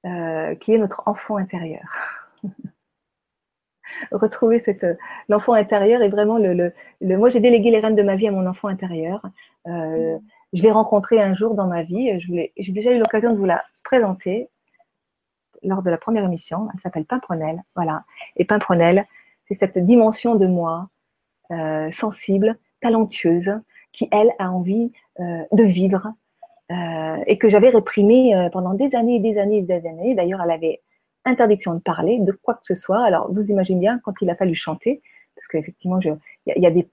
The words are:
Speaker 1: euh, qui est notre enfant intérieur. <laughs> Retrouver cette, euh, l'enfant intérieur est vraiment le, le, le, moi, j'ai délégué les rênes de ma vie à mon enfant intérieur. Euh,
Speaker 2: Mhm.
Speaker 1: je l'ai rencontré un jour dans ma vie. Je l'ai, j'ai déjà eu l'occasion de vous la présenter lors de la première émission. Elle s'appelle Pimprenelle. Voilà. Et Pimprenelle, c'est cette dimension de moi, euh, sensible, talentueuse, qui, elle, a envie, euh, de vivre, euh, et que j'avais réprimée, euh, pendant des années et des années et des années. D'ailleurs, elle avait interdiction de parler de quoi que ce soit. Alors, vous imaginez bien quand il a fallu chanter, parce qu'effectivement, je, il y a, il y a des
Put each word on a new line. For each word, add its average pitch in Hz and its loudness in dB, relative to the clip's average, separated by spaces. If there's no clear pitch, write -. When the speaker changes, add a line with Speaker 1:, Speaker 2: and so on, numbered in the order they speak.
Speaker 1:
euh, 160 -6
qui - 0
est 233 4
notre 202 -4
enfant 208 -6
intérieur. 180 -8
<laughs> - -20
Retrouver 226 0
cette, 202 -4
euh, 170 -2
l'enfant 208 0
intérieur 214 2
est 202 2
vraiment 208 0
le, 190 2
le, 175 0
le, 185 0
moi, 226 6
j'ai 247 2
délégué 233 6
les 220 4
rênes 220 0
de 208 4
ma 196 2
vie 214 0
à 208 -2
mon 190 -2
enfant 185 -6
intérieur. 185 -8
Euh, 165 -4
Speaker 2:
Mhm. - -16
Speaker 1:
je 175 0
l'ai 220 6
rencontré 220 2
un 190 0
jour 214 -2
dans 190 -2
ma 170 -4
vie. 190 -4
Je 175 -10
l'ai, 170 -6
j'ai 190 -8
déjà 214 0
eu 247 4
l'occasion 226 2
de 214 2
vous 196 -2
la 175 0
présenter 208 -2
lors 190 -4
de 180 -2
la 165 -2
première 214 -2
émission. 180 -6
Elle 185 -14
s'appelle 160 -8
Pimprenelle. 165 -6
Voilà. 160 -4
Et - 0
Pimprenelle, 185 2
c'est 196 -6
cette 190 -2
dimension 220 4
de 196 4
moi, 175 -2
euh, 156 -6
sensible, 208 -2
talentueuse, 196 0
qui, - -6
elle, 214 4
a 185 -4
envie, 196 -2
euh, 170 -8
de 226 6
vivre, 190 0
euh, 160 -8
et 208 2
que 226 4
j'avais 208 6
réprimée, 226 4
euh, 180 2
pendant 180 -4
des 262 0
années 240 0
et 208 0
des 208 0
années 208 0
et 196 0
des 175 -4
années. 170 -4
D'ailleurs, 185 -2
elle 170 -2
avait 160 -4
interdiction 214 2
de 170 -6
parler 180 -2
de 190 2
quoi 226 -6
que - -14
ce 185 -2
soit. 196 -2
Alors, 185 0
vous 208 -2
imaginez 185 0
bien 226 0
quand 202 -10
il 180 0
a 170 -4
fallu 180 0
chanter, 226 -6
parce - -20
qu'effectivement, 180 -4
je, 170 -2
il - -2
y - -2
a, - -2
il 180 2
y 180 4
a 170 6
des 175 0